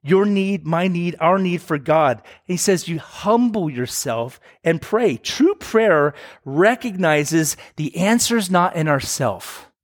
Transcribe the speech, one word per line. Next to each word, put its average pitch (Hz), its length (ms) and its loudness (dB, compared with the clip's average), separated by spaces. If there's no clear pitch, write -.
your 185 240 2
need, 196 400 0
my 165 220 0
need, 175 320 -2
our 180 220 2
need 175 200 0
for - 160 -4
God. 147 460 0
He 180 120 -4
says, 180 300 0
"You 165 140 -6
humble 214 680 0
yourself 123 680 -6
and 165 180 0
pray." 208 360 0
True - 400 0
prayer 165 580 2
recognizes 160 1120 0
the - 220 -8
answer's 220 520 0
not 180 280 2
in 160 100 0
ourself 127 840 -4